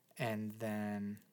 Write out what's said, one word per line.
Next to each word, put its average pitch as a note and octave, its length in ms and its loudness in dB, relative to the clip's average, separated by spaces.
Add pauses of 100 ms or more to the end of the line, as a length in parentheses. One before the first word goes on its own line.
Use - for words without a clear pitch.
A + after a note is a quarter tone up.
(180)
And G#2+ 420 0
then G#2 580 0 (160)